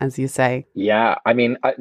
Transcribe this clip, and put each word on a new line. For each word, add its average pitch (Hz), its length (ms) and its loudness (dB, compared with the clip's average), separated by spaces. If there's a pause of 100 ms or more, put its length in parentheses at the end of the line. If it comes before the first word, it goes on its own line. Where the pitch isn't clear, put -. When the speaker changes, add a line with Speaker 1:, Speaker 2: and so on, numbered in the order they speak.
Speaker 1:
as 131 160 -4
you 135 100 -2
say. 127 460 -2
Speaker 2:
Yeah. 104 400 2 (100)
I 113 80 2
mean, 120 300 0
uh, 131 80 2 (100)